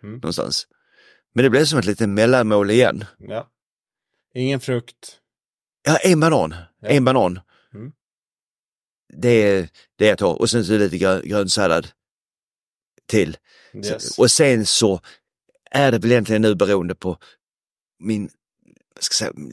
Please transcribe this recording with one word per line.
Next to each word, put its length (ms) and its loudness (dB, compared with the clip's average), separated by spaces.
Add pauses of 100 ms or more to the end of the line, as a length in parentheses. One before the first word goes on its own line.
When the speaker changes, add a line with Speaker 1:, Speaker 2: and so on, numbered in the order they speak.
Speaker 1:
Mm. 120 -16
Speaker 2:
någonstans. 520 -6 (680)
Men 100 2
det 60 4
blir 140 4
som 140 -2
ett 60 0
litet 240 -2
mellanmål 600 2
igen. 340 2 (140)
Speaker 1:
Ja. 320 -14 (840)
Ingen 260 -4
frukt. 580 -8 (640)
Speaker 2:
Ja, 140 2
en 240 4
banan. 340 2 (260)
Speaker 1:
Ja. 80 -12
Speaker 2:
En 160 4
banan. 360 0 (340)
Speaker 1:
Mm. 180 -18 (1200)
Speaker 2:
Det 160 -4
är 400 2 (280)
det 100 2
jag 120 2
tar. 220 0
Och 100 0
sen 140 -2
så 140 -2
lite 200 0
grö-, 240 0
grönsallad 640 -2 (1160)
till. 300 0 (380)
Speaker 1:
Yes. 400 -8
Speaker 2:
Så, 80 2
och 80 4
sen 360 2
så 340 0 (680)
är 220 2
det 60 0
väl 140 0
egentligen 300 2
nu 120 4
beroende 400 0
på 240 -8 (800)
min, 320 -6 (640)
vad 100 -12
ska 200 -4
jag 100 -8
säga, 180 -16